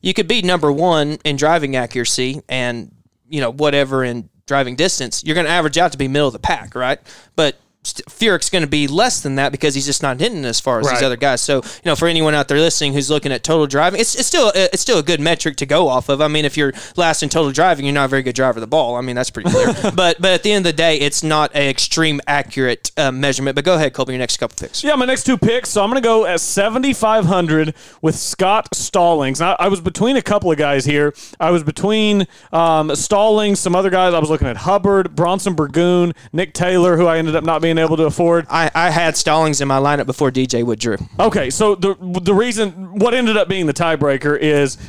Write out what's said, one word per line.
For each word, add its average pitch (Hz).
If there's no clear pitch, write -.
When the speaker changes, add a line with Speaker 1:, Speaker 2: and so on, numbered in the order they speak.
Speaker 1:
you 185
could 196
be 180
number 160
one 151
in 147
driving 147
accuracy 127
and, 120
you 147
know, 120
whatever 139
in 120
driving 135
distance. 135
You're 156
gonna 170
average 156
out 170
to 139
be 135
middle 143
of 127
the 107
pack, 110
right? 127
But 151
st-, -
Furyk's 208
gonna 170
be 147
less 202
than 135
that 139
because 143
he's 135
just 139
not 131
hitting 185
as 117
far 123
as 139
Speaker 2:
Right. 127
Speaker 1:
these 120
other 127
guys. 135
So, 143
you 123
know, 156
for 165
anyone 156
out 143
there 143
listening 156
who's 139
looking 143
at 120
total 160
driving, 165
it's, 226
it's 262
still 285
a, 185
it's 175
still 226
a 151
good 160
metric 160
to 151
go 151
off 127
of. 139
I 151
mean, 151
if 147
you're 139
last 165
in 147
total 151
driving, 151
you're 139
not 143
a 135
very 135
good 127
driver 127
of -
the 113
ball. 120
I 123
mean, 127
that's 127
pretty -
clear. 494
Speaker 2:
<laughs> 208
Speaker 1:
But, 175
but 190
at 170
the 208
end 190
of 165
the 147
day, 160
it's 143
not 151
an 143
extreme 151
accurate, 135
uh, 139
measurement. 135
But 143
go 180
ahead, 147
Colby, 131
your 127
next 123
couple -
picks. -
Speaker 2:
Yeah, 294
my 254
next 254
two 254
picks. 240
So 208
I'm 202
gonna 254
go 226
at 170
seventy-five 220
hundred 156
with 160
Scott -
Stallings. 156
Now, 175
I 180
was 190
between 196
a -
couple 196
of 147
guys 143
here. 147
I 160
was 175
between, 208
um, 160
Stallings, 208
some 175
other 190
guys. 185
I 170
was 151
looking 151
at 113
Hubbard, 185
Bronson 180
Burgoon, 170
Nick 165
Taylor, 180
who 175
I 165
ended 160
up 151
not 160
being 165
able 160
to 156
afford. 170
Speaker 1:
I, 160
I 170
had 160
Stallings 156
in 139
my 135
lineup 143
before 135
D 131
J 120
withdrew. 117
Speaker 2:
Okay, 180
so 208
the, 190
the 190
reason, 202
what 240
ended 233
up 190
being 185
the 143
tiebreaker 147
is 147